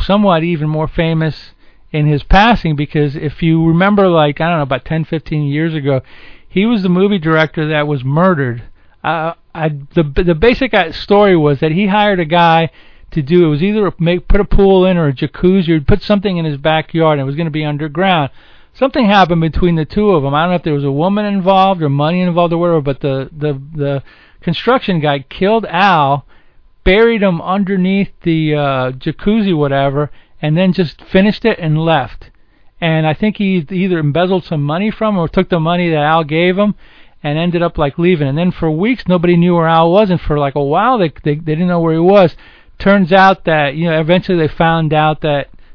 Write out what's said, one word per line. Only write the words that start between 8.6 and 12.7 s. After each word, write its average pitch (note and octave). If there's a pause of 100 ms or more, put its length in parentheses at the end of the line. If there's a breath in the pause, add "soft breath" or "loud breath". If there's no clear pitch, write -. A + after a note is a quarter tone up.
Uh, D#3+ (220)
I, D#3+ (240)
the, E3+ (220)
the E3+
basic, A3+
uh, E3+
story G3+
was D3
that D#3+
he G3
hired G#3
a E3+
guy E3 (420 soft breath)